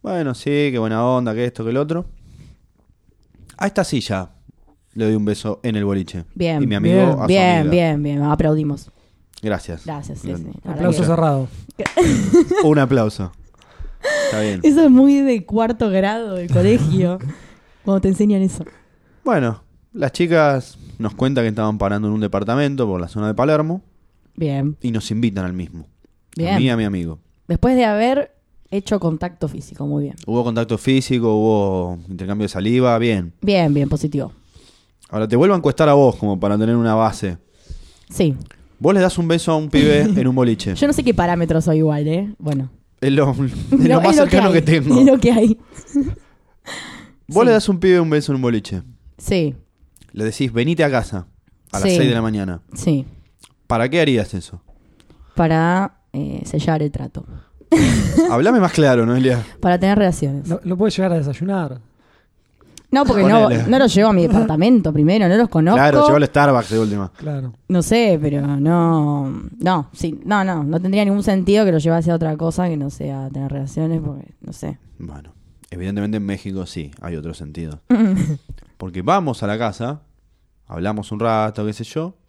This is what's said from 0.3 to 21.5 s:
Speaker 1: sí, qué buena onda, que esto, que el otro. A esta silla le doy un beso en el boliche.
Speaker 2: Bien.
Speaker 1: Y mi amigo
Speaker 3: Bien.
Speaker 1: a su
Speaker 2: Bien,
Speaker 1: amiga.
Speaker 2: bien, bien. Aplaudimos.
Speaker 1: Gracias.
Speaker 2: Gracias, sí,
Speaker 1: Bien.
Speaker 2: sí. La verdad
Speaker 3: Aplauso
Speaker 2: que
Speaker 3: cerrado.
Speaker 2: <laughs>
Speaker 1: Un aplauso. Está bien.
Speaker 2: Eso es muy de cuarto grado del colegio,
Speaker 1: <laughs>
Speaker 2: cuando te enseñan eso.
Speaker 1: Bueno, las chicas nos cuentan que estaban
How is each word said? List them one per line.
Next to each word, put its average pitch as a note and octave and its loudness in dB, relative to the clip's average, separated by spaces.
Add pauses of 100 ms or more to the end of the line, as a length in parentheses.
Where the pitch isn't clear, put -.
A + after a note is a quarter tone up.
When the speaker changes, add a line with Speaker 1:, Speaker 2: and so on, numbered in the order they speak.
Speaker 1:
sí, - -8
qué C#3+ 0
buena A2 -2
onda, B2 0
que A#2+ -2
esto, A#2+ -6
que A2+ -4
el B2 -2
otro. D#3+ -4 (1500)
A F#3+ -6
esta G3 -2
silla G2 -4 (640)
le A2 -4
doy G#2+ 2
un G#2 0
beso G#2 -4
en A2 -4
el G#2 -2
boliche. F#2+ -4 (100)
Speaker 2:
Bien. E3 -2
Speaker 1:
Y A#2 0
mi G#2+ -2
amigo E3+ 2
Speaker 3:
Bien. F#3 4
Speaker 1:
a C#3+ -2
su - -2
Speaker 2:
Bien, F3+ 4
Speaker 1:
amiga. D3+ 0
Speaker 2:
bien, D#3+ 2
bien. C#3+ -2
Aplaudimos. D3+ 0 (520)
Speaker 1:
Gracias. F#2+ -6
Speaker 2:
Gracias, C#3+ -12
sí, - -14
Speaker 1:
Bien. F2 -8
Speaker 2:
sí. D#3+ -12 (200)
La F3+ -10
verdad - -8
Speaker 3:
Aplauso F3+ 0
Speaker 2:
que D3+ 2
Speaker 3:
cerrado. D#3 0 (560)
Speaker 2:
<laughs> E4 2
Speaker 1:
Un D3+ 6
aplauso. A2+ 0 (960)
Está G#2+ -2
bien. G#2+ -2
Speaker 2:
Eso D#4 6
es C#4 6
muy C#4 6
de B3 0
cuarto A3+ -2
grado G3 -2
del F3 -6
colegio, F3+ 2 (320)
Speaker 1:
<laughs> - -20
Speaker 2:
cuando G3 0
te F#3+ 0
enseñan G3+ 2
eso. F#3 -4 (600)
Speaker 1:
Bueno, C3 0 (320)
las D#3 -2
chicas D#3 2 (220)
nos G#2+ -4
cuentan C3 0
que A2 0
estaban G#2+ -2